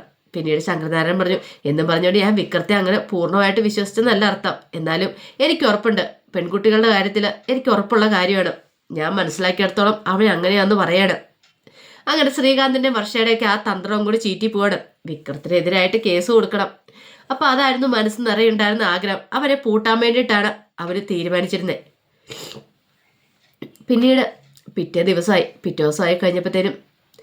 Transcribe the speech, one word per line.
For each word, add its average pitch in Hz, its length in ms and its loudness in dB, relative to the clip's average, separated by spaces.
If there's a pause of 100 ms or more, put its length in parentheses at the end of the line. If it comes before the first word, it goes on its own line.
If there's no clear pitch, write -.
(340)
പിന്നീട് 156 260 -2
ശങ്കരനാരായണൻ 165 600 -2
പറഞ്ഞു, 180 180 0 (280)
എന്നും 156 220 0
പറഞ്ഞുകൊണ്ട് 180 320 2
ഞാൻ 208 160 2
വിക്രത്തെ 180 380 -2
അങ്ങനെ 196 240 2
പൂർണ്ണമായിട്ട് 196 640 0
വിശ്വസിച്ചെന്നല്ല 214 640 0
അർത്ഥം. 190 280 -2 (220)
എന്നാലും 160 340 -2 (300)
എനിക്ക് 294 260 0
ഉറപ്പുണ്ട്, 208 500 0 (200)
പെൺകുട്ടികളുടെ 208 520 2
കാര്യത്തിൽ 202 460 2 (160)
എനിക്ക് 262 200 -2
ഉറപ്പുള്ള 214 420 2
കാര്യമാണ്. 180 400 2 (400)
ഞാൻ 160 240 -4
മനസ്സിലാക്കിയിടത്തോളം 190 920 0
അവൻ 196 200 2
അങ്ങനെയാന്ന് 190 480 2
പറയാണ്. 185 420 2 (920)
അങ്ങനെ 294 220 2
ശ്രീകാന്തിന്റെ 262 600 2
വർഷയുടെയൊക്കെ 226 560 0
ആ 208 100 2
തന്ത്രവും 208 500 -4
കൂടി 214 120 0
ചീറ്റി 214 300 -2
പോവാണ്. 202 320 0 (260)
വിക്രത്തിനെതിരായിട്ട് 175 1000 0
കേസ് 175 260 0
കൊടുക്കണം. 202 380 2 (640)
അപ്പൊ 277 140 -2
അതായിരുന്നു 262 420 2
മനസ്സ് 214 340 0
നിറയെ 226 280 2
ഉണ്ടായിരുന്ന 214 340 0
ആഗ്രഹം. 185 360 -2 (140)
അവരെ 277 220 0
പൂട്ടാൻ 226 440 0
വേണ്ടിയിട്ടാണ് 233 540 2 (260)
അവര് 180 220 -6 (100)
തീരുമാനിച്ചിരുന്നത്. 175 680 -4 (2000)
പിന്നീട് 254 460 4 (420)
പിറ്റേ 175 280 -2
ദിവസമായി. 180 440 2 (160)
പിറ്റേ 165 200 -4
ദിവസമായി 170 400 0
കഴിഞ്ഞപ്പോഴത്തേനും 180 500 -2 (500)